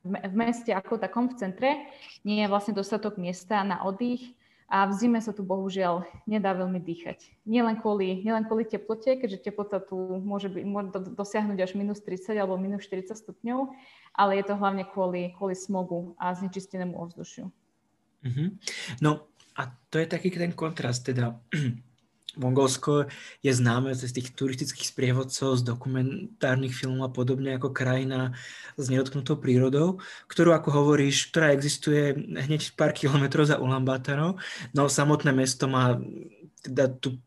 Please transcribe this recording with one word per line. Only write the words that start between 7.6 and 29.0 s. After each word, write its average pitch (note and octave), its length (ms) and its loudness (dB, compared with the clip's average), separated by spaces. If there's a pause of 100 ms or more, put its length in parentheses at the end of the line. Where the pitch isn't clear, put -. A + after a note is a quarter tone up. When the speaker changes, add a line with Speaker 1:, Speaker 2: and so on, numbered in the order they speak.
Speaker 1:
kvôli, F#3+ 400 0
nielen A3 240 0
kvôli A3 200 0
teplote, A3 520 -2
keďže G3+ 280 -6
teplota G3+ 320 -4
tu F#3+ 200 -6 (240)
môže G3 280 -4
byť, F3 160 -6
môže G3+ 240 -4
do-, F#3 280 -8
dosiahnuť G#3 440 -2
až F#3 160 0
minus G3+ 240 -2
tridsať F#3 360 -6
alebo F#3+ 200 0
minus G3 280 -4
štyridsať F#3 340 -8
stupňov, B3+ 540 -6 (400)
ale G3 240 4
je G3 80 0
to G3+ 80 -2
hlavne G3 320 0
kvôli, F3+ 480 -2
kvôli F#3+ 200 -4
smogu F3+ 640 -4
a F3+ 160 -2
znečistenému F#3 640 -6
ovzdušiu. F3 520 -12 (720)
Speaker 2:
Mhm. C#3+ 360 -2 (440)
No D3+ 280 2 (240)
a C3 140 -6 (240)
to D#3 100 2
je D#3+ 80 0
taký F3 240 0
ten E3+ 220 -2
kontrast, C3 500 -4
teda, A#2+ 320 0 (140)
<clears throat> C3 400 -2 (400)
Mongolsko C3+ 800 2 (320)
je C#3+ 80 6
známe B2 400 4
cez B2+ 240 -6
tých B2 160 -6
turistických C3 560 -4
sprievodcov, C3 720 0
z A#2+ 80 0
dokumentárnych C3 1040 -2
filmov C3 400 -4
a - 0 -
podobne C3 480 0
ako C3 160 -4
krajina C3 560 0 (480)
s C3+ 80 -4
nedotknutou C3+ 480 2